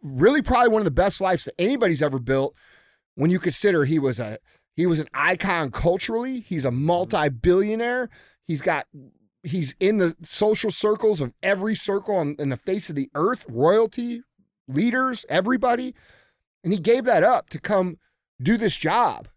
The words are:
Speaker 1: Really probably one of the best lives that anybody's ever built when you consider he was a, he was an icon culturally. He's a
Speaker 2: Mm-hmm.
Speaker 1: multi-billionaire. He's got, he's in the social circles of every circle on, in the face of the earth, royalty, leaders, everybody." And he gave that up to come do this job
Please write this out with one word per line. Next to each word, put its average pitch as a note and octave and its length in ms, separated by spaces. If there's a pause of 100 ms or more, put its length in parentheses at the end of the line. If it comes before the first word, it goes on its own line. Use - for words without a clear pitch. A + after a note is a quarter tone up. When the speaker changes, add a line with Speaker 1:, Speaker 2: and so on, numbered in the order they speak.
Speaker 1:
Really E3+ 380
probably A#3+ 280
one A3 120
of G#3 40
the E3 60
best F3+ 300
lives F#3 240
that - 140
anybody's F#3+ 420
ever C#3 180
built C3 360 (600)
when D#3+ 160
you F#3 80
consider E3+ 460
he D#3 140
was C3 200
a, A2 180 (380)
he E3+ 100
was E3 140
an D3 140
icon E3 580
culturally. A3+ 680
He's D#3 240
a C3+ 40
Speaker 2:
Mm-hmm. B2+ 160
Speaker 1:
multi-billionaire. F#3 1200 (360)
He's D3+ 160
got, D#3 260 (560)
he's D3+ 360
in G#3 180
the E3+ 240
social G#3 500
circles G#3+ 500
of B2+ 120 (100)
every G3 320
circle G3 400
on, D3 240
in C#3+ 100
the B2+ 80
face - 320
of D#3 60
the C#3 200
earth, F#3 320
royalty, A3 760 (440)
leaders, A#3 600
everybody." B3 640 (680)
And F3 100
he G#3 60
gave A3+ 260
that A3+ 180
up C4 280
to C#3+ 80
come F#3 380 (440)
do F#3+ 160
this G#3 180
job F3+ 600